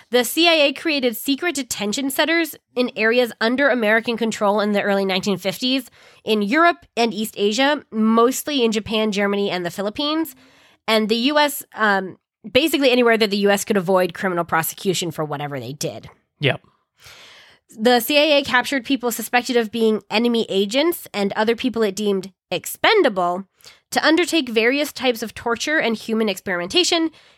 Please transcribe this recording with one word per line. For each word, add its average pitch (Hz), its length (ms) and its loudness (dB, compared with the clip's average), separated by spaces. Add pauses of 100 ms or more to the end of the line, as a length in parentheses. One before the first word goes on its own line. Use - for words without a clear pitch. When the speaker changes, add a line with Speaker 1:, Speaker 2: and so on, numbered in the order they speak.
Speaker 1:
the 247 140 2
C 320 240 0
I 330 60 4
A 294 200 2
created 277 440 -2
secret 277 380 -4
detention 254 540 -6
centers 320 460 -2 (200)
in 247 200 0
areas 226 460 2
under 254 280 2
American 226 480 0
control 214 440 0
in 208 100 0
the 202 100 2
early 196 240 0
nineteen 185 320 -2
fifties 247 520 -4 (340)
in 214 180 0
Europe 320 440 2 (100)
and 226 180 0
East 202 240 -6
Asia, 254 540 0
mostly 233 720 2
in 226 80 2
Japan, 214 400 -2
Germany, 202 400 -2
and 175 140 -4
the 170 60 -6
Philippines. 294 640 -4 (520)
And 220 220 0
the 226 60 2
U 269 240 0
S, 294 240 0 (120)
um, 196 420 0 (320)
basically 277 420 2
anywhere 233 260 4
that 208 140 2
the 208 60 0
U 202 140 4
S 196 140 0
could 208 120 0
avoid 180 360 2
criminal 175 320 -2
prosecution 170 640 -2
for 156 140 -6
whatever 143 340 -8
they 120 140 -10
did. 127 360 -8 (300)
Speaker 2:
Yep. 139 220 0 (1200)
Speaker 1:
The 240 220 4
C 294 160 0
I 294 220 4
A 285 40 0
captured 254 400 0
people 240 280 -2
suspected 240 440 -2
of 226 160 2
being 220 400 2
enemy 233 380 2
agents 226 640 0
and 202 200 -2
other 220 220 0
people 226 280 -4
it 196 120 0
deemed 196 380 -2 (200)
expendable 190 920 0 (460)
to - 140 -2
undertake 320 440 2
various 247 420 0
types 247 320 -2
of 214 100 -10
torture - 460 -4
and 220 160 0
human 220 320 -2
experimentation, 208 840 -2 (260)